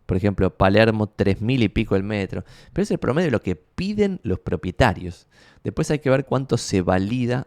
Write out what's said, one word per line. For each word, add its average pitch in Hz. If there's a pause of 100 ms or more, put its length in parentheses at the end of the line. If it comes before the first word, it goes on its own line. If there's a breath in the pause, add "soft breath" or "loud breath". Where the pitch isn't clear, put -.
por 95
ejemplo, 95
Palermo, 107
tres 98
mil 123
y 98
pico 110
el 95
metro. 98 (300 loud breath)
Pero 180
es 214
el 196
promedio 151
de -
lo 107
que 90
piden 202
los -
propietarios. 90 (380 soft breath)
Después 110
hay 151
que 135
ver 135
cuánto 131
se -
valida 110